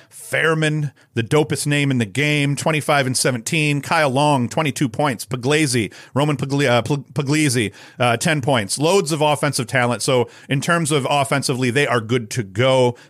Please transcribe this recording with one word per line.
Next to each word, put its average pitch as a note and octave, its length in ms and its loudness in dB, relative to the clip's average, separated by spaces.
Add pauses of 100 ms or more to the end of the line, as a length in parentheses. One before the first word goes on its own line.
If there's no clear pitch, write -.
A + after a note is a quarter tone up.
(100)
Fairman, D3+ 840 -2 (220)
the A#2 80 -2
dopest D3+ 440 0
name C#3+ 240 2
in C3 80 2
the A#2 60 2
game, C#3+ 520 0
twenty-five D3+ 500 0
and C3 100 -2
seventeen. C#3+ 640 0
Kyle D#3 300 2
Long, C3+ 380 2
twenty-two D3+ 400 -2
points. C#3+ 360 -2
Pugliese, B2+ 680 0 (200)
Roman C#3+ 240 0
Pugli-, C#3 300 -2
uh, A#2+ 160 4
Pug-, C#3 320 -4
Pugliese, C3+ 580 0 (260)
uh, A#2+ 180 2
ten D3+ 260 0
points. A#2 360 0
Loads E3 340 2
of D3+ 100 -2
offensive C#3+ 460 0
talent. A#2+ 340 0
So B2 260 2 (200)
in C#3 120 0
terms E3+ 300 0
of C#3 180 0
offensively, C3+ 640 0
they C#3 160 2
are B2 140 0
good A2 300 -2
to B2 120 -6
go. B2 540 2 (140)